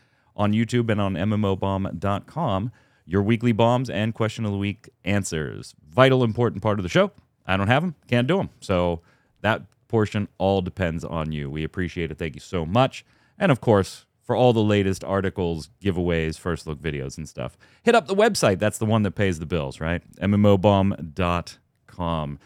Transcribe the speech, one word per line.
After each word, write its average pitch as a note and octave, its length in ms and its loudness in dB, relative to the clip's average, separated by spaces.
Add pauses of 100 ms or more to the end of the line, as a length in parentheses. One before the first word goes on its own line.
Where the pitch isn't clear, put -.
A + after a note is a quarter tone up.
(340)
on G#2 180 0
YouTube A2+ 380 0
and G#2+ 100 0
on F#2+ 160 -2
M G2+ 160 0
M G#2+ 120 0
O G2 100 2
bomb F#2+ 420 -2
dot G2 300 -4
com, A#2 460 -4 (340)
your F#2+ 160 0
weekly A#2 300 2
bombs A#2 360 2
and G#2+ 240 -2
question A2 320 -4
of G#2 60 -2
the G2 80 -2
week G2+ 320 -6 (140)
answers. D#2 680 -4 (160)
Vital, B2+ 360 4
important A2 400 -2
part G#2+ 160 0
of - 20 -4
the F2+ 60 -4
show. F#3+ 240 2 (340)
I F#2+ 100 0
don't G2 120 0
have C#3 160 4
'em, F3 100 -6 (140)
can't A#2+ 180 0
do F3+ 140 0
'em. G#2 180 -6
So F2 420 -2 (420)
that G2+ 200 0 (240)
portion G#2+ 400 -2 (100)
all F#2+ 260 2
depends E2+ 420 -4
on D#2 260 -6
you. D2 180 -6
We D#2 140 -6
appreciate E2 480 -6
it. D#2 80 -14
Thank D#2+ 160 -6
you D2+ 60 -16
so E2+ 260 -6
much. B2 380 0 (340)
And D3+ 140 2
of B2 80 -2
course, G2+ 440 2 (160)
for A#2 160 -4
all B2 160 6
the A2 100 2
latest G2+ 420 2
articles, F2+ 680 -4 (120)
giveaways, E2+ 560 -2
first E2+ 280 -6
look D2+ 120 -8
videos C#2+ 380 -8
and D2+ 100 -12
stuff, - 300 -12 (260)
hit A#3 120 4
up F3 140 2
the G3 60 -4
website. F#3+ 440 4
That's G#2 180 0
the - 80 -4
one G#2+ 200 2
that F#2 80 -2
pays F#2+ 260 0
the E2 80 -10
bills, C#2+ 340 -6
right? E2 220 -2 (180)
M G2+ 140 2
M G#2 100 4
O G2+ 140 8
bomb F#2+ 560 2
dot F2 420 -2 (300)
com. D#2+ 600 -6